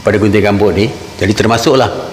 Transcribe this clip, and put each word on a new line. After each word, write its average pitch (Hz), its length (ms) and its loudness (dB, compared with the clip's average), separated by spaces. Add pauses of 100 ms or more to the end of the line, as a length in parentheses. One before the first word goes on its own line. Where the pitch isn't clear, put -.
pada 104 160 2
gunting 104 240 2
rambut 101 320 2
ni, 110 160 0 (240)
jadi 95 160 -2
termasuklah 113 560 2 (260)